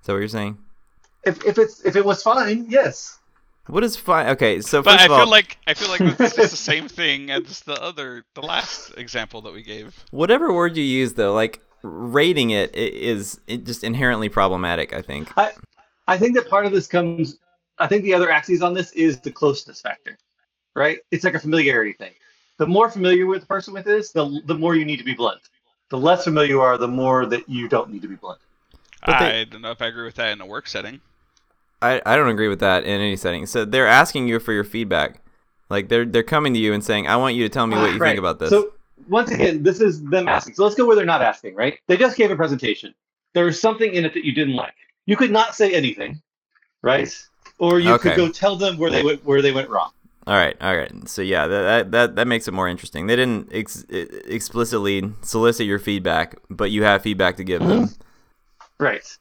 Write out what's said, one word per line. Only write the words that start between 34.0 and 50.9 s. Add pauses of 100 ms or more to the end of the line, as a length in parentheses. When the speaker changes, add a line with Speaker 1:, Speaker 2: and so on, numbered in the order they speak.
Speaker 1:
you
for
your
feedback. (480)
Like,
they're,
they're
coming
to
you
and
saying,
"I
want
you
to
tell
me
what
you
Speaker 2:
Right.
Speaker 1:
think
about
this."
Speaker 2:
So, (340)
once
again,
this
is
them
asking.
So
let's
go
where
they're
not
asking,
right?
They
just
gave
a
presentation. (400)
There
was
something
in
it
that
you
didn't
like. (320)
You
could
not
say
anything, (600)
right? (520)
Or
you
could
Speaker 1:
Okay.
Speaker 2:
go
tell
them
where
they
went,
where
they
went
wrong. (340)
Speaker 1:
All
right,
all
right.